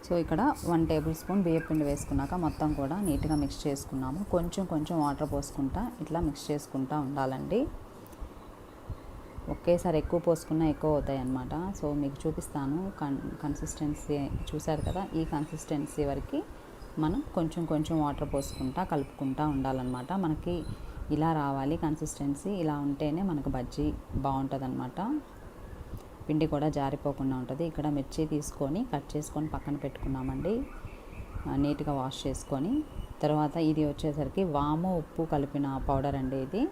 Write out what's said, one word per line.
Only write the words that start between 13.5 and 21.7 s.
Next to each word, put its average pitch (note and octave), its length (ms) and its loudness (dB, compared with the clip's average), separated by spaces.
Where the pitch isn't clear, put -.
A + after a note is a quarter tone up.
చూసారు D3+ 380 0
కదా, F3 140 0
ఈ - 20 2
కన్సిస్టెన్సీ D3+ 800 -2
వరకు C#3 280 -2
మనం F#3+ 160 2
కొంచెం E3 260 0
కొంచెం D#3 300 2
వాటర్ C#3+ 320 0
పోసుకుంటా C3+ 480 -2
కలుపుకుంటా C#3 640 0
ఉండాలన్నమాట. C3 560 0
మనకి E3 300 2
ఇలా D#3+ 140 4
రావాలి C#3 460 2